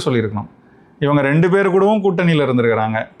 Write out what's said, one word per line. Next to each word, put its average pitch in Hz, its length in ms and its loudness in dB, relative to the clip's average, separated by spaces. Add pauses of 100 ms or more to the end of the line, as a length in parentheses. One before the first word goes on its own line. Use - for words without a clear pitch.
சொல்லியிருக்கணும். 110 420 -4 (520)
இவங்க 147 220 0
ரெண்டு 156 280 2
பேர் 196 200 2
கூடவும் 196 340 2
கூட்டணியில 170 400 0
இருந்திருக்கிறாங்க. 113 640 -2 (140)